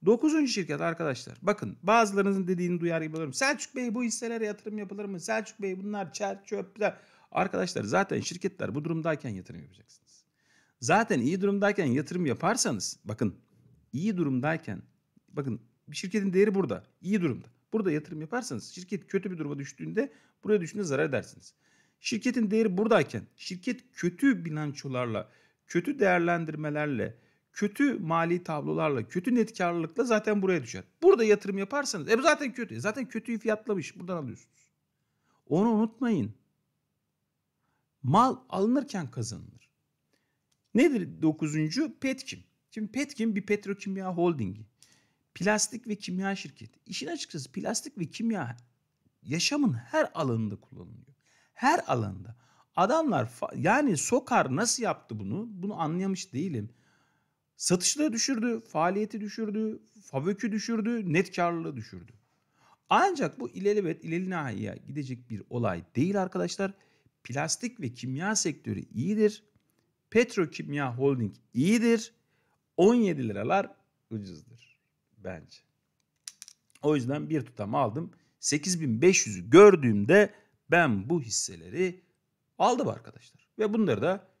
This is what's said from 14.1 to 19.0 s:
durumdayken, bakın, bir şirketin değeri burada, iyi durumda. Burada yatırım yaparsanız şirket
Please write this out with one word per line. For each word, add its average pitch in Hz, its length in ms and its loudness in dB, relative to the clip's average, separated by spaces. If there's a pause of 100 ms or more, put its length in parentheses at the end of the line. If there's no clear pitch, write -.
durumdayken, 143 640 -2 (480)
bakın, 135 320 -6 (260)
bir 147 80 -16
şirketin 196 380 -2
değeri 196 220 6
burada, 165 280 -2 (180)
iyi 196 200 0
durumda. 131 260 -2 (260)
Burada 196 180 0
yatırım 151 300 -4
yaparsanız 160 440 -8
şirket 185 420 -12